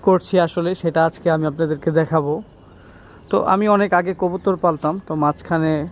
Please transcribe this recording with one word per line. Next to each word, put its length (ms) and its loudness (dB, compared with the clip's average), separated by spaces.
করছি 320 2
আসলে 320 -2
সেটা 260 0
আজকে 280 -4
আমি 160 -2
আপনাদেরকে 380 -2
দেখাবো। 340 0
তো 80 0
আমি 120 0
অনেক 240 2
আগে 220 -4
কবুতর 420 -2
পালতাম, 300 0
তো 40 -8
মাঝখানে 500 0